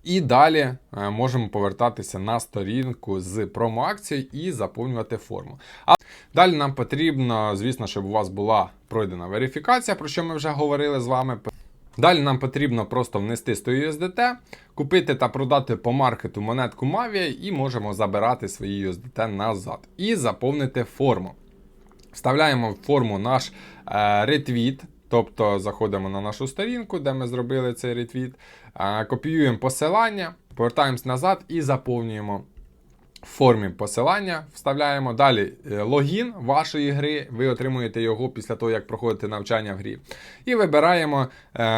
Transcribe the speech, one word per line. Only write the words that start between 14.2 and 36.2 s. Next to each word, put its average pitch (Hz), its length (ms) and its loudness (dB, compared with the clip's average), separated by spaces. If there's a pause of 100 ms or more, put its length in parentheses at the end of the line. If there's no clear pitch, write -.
купити 147 400 2
та 127 140 2
продати 135 480 0
по 120 160 -2
маркету 117 480 0
монетку 123 460 -4
MAVIA 190 560 -2
і 196 100 -6
можемо 120 420 -4
забирати 104 540 0
свої 101 380 -6
U 92 60 -2
S 85 40 -6
D - 200 -16
T 110 120 -2
назад. 104 500 -4 (180)
І 214 180 -2
заповнити 131 720 -2
форму. 110 500 0 (760)
Вставляємо 131 580 2
в - 160 -10
форму 117 320 2
наш, 127 340 0 (340)
е, 104 400 2
ретвіт, 135 560 0 (260)
тобто 107 500 2
заходимо 98 500 -2
на 98 120 -4
нашу 104 260 -6
сторінку, 214 520 -6
де 139 140 -2
ми 131 140 -4
зробили 123 480 -2
цей 123 200 -6
ретвіт, 123 400 -6 (400)
е, 104 300 -2
копіюємо 135 540 0
посилання, 175 760 0 (200)
повертаємось 123 500 0
назад 160 440 0
і 160 140 -4
заповнюємо 117 840 -4 (760)
в - 40 -20
формі 110 420 4
посилання, 156 760 -2 (100)
вставляємо. 139 580 0
Далі, 117 400 4 (200)
е, 104 100 -2
логін 147 540 0